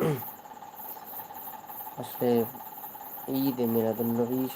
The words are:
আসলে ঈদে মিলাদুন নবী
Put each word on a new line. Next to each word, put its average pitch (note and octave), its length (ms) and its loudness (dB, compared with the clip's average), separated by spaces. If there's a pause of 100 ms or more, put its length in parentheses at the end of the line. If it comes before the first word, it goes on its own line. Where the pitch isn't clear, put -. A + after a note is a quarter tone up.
(2000)
আসলে A#2+ 480 4 (840)
ঈদে C3+ 380 2
মিলাদুন A2+ 420 4
নবী A#2+ 480 4